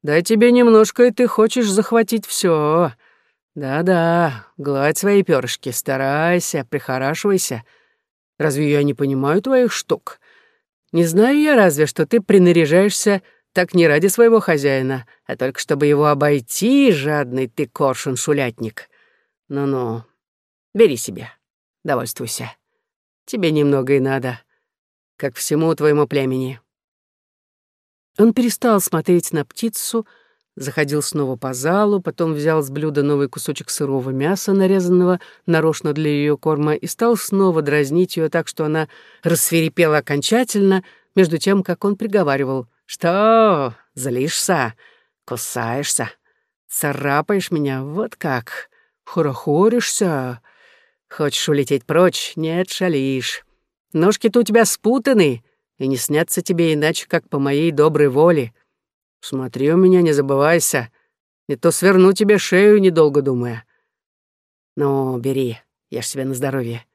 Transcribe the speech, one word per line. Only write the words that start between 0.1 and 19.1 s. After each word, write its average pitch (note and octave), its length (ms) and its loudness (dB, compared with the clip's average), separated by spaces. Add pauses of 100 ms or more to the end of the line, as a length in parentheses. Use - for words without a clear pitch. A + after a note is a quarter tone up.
тебе A3+ 300 4
немножко, A#3 520 6
и B3 60 6
ты B3 160 0
хочешь A3 440 0
захватить A3 560 0
всё. D#3 680 0 (640)
Да-да, E3 920 0 (120)
гладь C#3+ 400 -2
свои G3+ 240 2
пёрышки, C3 480 -2
старайся, C#3+ 960 -2
прихорашивайся. C#3 960 -2 (720)
Разве D3 320 -2
я C#3+ 120 2
не C#3+ 100 0
понимаю C#3 480 -2
твоих B3+ 320 0
штук? - 480 -8 (720)
Не E3+ 120 0
знаю A3 360 2
я D4+ 160 2
разве, D#3 300 4
что - 200 -4
ты A#3 140 2
принаряжаешься F#3 1040 2 (300)
так F3+ 200 -2
не E3+ 140 4
ради D#3 220 4
своего A3+ 320 4
хозяина, C3+ 680 -2 (180)
а B2+ 120 -10
только C3 240 -4
чтобы D3 260 -2
его D3 200 4
обойти, D3 840 2
жадный C#3 560 -2
ты C#3 200 -6
коршун-шулятник. B2+ 1200 -4 (580)